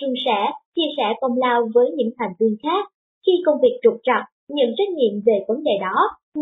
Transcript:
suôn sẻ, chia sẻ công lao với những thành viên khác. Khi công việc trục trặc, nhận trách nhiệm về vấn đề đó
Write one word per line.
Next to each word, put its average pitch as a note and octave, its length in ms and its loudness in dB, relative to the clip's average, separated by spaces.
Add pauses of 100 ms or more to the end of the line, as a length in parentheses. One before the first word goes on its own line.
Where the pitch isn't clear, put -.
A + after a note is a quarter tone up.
suôn C4+ 120 -4 (120)
sẻ, A3 140 0 (360)
chia D#4 220 -2
sẻ A#3 100 0 (140)
công B3 160 -2
lao A#3+ 360 0
với B3 140 4 (100)
những A#3 200 -2
thành G3+ 220 -6
viên A3 240 2
khác. F4 200 -2 (420)
Khi F#4 80 4 (120)
công D4 160 4
việc B3 220 4
trục A3+ 200 4
trặc, B3+ 180 0 (280)
nhận C#4 280 0
trách G4 200 0
nhiệm A3+ 160 2 (120)
về A3 120 4 (100)
vấn C4+ 160 -4
đề C#4 80 0 (100)
đó F#3+ 160 -4 (440)